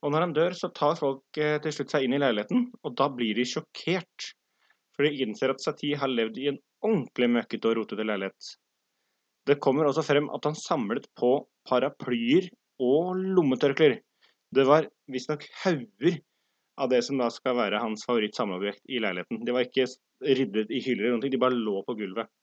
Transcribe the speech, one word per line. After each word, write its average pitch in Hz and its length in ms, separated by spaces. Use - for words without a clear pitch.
Og 147 100
når 156 140
han 170 80
dør, 165 200
så 175 200
tar 151 220
folk, 135 300
eh, 151 220
til 151 120
slutt 143 200
seg 139 140
inn 123 80
i 139 80
leiligheten, 139 500
og 139 120
da 143 140
blir 202 260
de 127 120
sjokkert, - 840
for 143 80
de 147 200
innser 117 280
at 135 120
Satie 147 340
har 139 100
levd 113 300
i 139 140
en 139 80
ordentlig 147 480
møkkete 113 380
og 113 80
rotete 107 260
leilighet. 98 460
Det 143 160
kommer 147 280
også 143 160
frem 147 280
at - 140
han 160 100
samlet 127 500
på 123 140
paraplyer 127 800
og 165 380
lommetørklær. 139 640
Det 135 120
var 151 200
visstnok 127 340
hauger 151 540
av 131 100
det 123 160
som 139 140
da 120 100
skal 127 260
være 107 240
hans 110 260
favorittsamleobjekt 104 840
i 127 120
leiligheten. 98 420
Det 120 100
var 127 120
ikke 127 200
s-, 127 120
ryddet 113 520
i 127 100
hyller 110 220
eller 120 100
noen 113 80
ting, 131 120
de 120 60
bare 127 180
lå 101 280
på 123 120
gulvet. 104 320